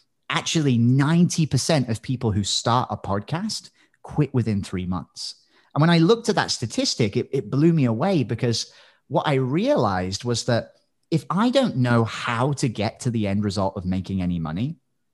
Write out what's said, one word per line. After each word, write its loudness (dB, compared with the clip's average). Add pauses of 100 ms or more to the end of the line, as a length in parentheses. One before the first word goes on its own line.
(300)
Actually, 2
ninety 4
percent 0
of -4
people -2
who 0
start 0
a -4
podcast -6 (320)
quit -2
within 0
three -6
months. -8 (380)
And 0
when 6
I 6
looked 4
at 0
that 0
statistic, -2
it, -2
it -4
blew 4
me 2
away 0
because -2 (380)
what 0
I 2
realized 0
was -4
that -2 (400)
if -2
I 0
don't 2
know 4
how -2
to -2
get -4
to -2
the -2
end 0
result -2
of -8
making -4
any -2
money, -6 (360)